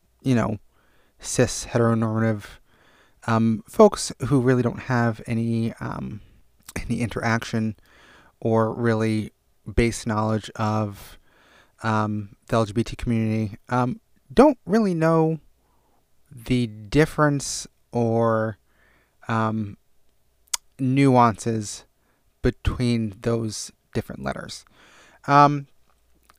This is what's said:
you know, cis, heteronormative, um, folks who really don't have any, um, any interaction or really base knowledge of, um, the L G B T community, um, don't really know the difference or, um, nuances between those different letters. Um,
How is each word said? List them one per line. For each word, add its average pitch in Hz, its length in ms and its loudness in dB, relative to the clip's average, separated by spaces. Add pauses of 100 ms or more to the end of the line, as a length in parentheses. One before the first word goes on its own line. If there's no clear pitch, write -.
(220)
you 131 140 0
know, 107 240 -2 (600)
cis, - 460 -2
heteronormative, 113 800 0 (800)
um, 113 420 2
folks - 440 4 (160)
who 131 140 2
really 123 200 4
don't 117 200 -2
have 117 440 0
any, 113 540 -2
um, 123 420 -8 (540)
any - 240 -6
interaction 113 800 -4 (640)
or 113 320 2
really 110 580 0 (420)
base 117 320 0
knowledge 110 500 -2
of, 107 600 -4 (640)
um, 107 520 -2 (120)
the - 80 -2
L 113 100 2
G 104 80 -12
B 113 100 0
T - 120 -6
community, 110 640 -2 (120)
um, 123 300 -2 (340)
don't 269 320 6
really 202 280 2
know 160 460 2 (920)
the 123 360 -2
difference 139 1000 0 (240)
or, 113 640 2 (720)
um, 110 500 -2 (1000)
nuances 127 1080 2 (560)
between 120 800 -2
those 113 500 -4 (220)
different - 300 -8
letters. - 420 -10 (640)
Um, 143 400 4 (720)